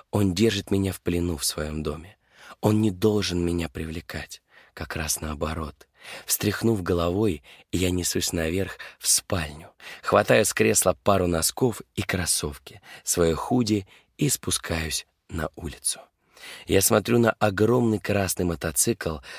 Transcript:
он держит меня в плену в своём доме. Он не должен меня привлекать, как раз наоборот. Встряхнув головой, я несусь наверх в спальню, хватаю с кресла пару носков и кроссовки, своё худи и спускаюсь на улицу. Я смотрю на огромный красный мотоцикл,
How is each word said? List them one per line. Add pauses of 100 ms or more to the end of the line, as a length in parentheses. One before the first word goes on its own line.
(120)
он
держит
меня
в
плену
в
своём
доме. (440)
Он
не
должен
меня
привлекать, (320)
как
раз
наоборот. (380)
Встряхнув
головой, (280)
я
несусь
наверх (220)
в
спальню, (300)
хватаю
с
кресла
пару
носков (140)
и
кроссовки, (220)
своё
худи (300)
и
спускаюсь (220)
на
улицу. (680)
Я
смотрю
на
огромный
красный
мотоцикл, (220)